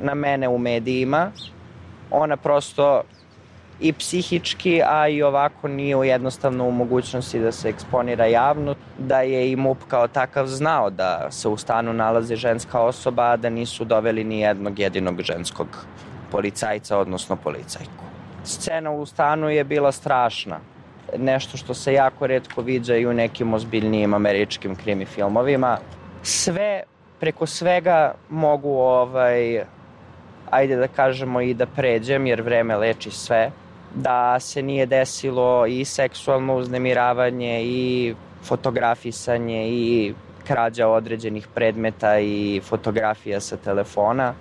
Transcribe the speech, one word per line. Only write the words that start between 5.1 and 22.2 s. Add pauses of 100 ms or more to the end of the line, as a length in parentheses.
ovako
nije
u,
jednostavno
u
mogućnosti
da
se
eksponira
javno, (220)
da
je
i
mup (100)
kao
takav
znao
da
se
u
stanu
nalazi
ženska
osoba,
a
da
nisu
doveli
ni
jednog
jedinog
ženskog (640)
policajca,
odnosno
policajku. (400)
Scena
u
stanu
je
bila
strašna. (580)
Nešto
što
se
jako